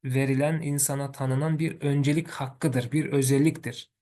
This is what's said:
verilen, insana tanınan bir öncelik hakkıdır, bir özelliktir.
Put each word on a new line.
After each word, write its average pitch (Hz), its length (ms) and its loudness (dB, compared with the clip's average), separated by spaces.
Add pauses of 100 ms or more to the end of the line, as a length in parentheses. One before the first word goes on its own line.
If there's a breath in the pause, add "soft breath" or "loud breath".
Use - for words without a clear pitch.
verilen, 135 580 2
insana 139 500 -2
tanınan 139 460 0
bir 160 220 -2
öncelik 147 500 2
hakkıdır, 127 600 -2
bir 151 140 0
özelliktir. 139 840 0 (120)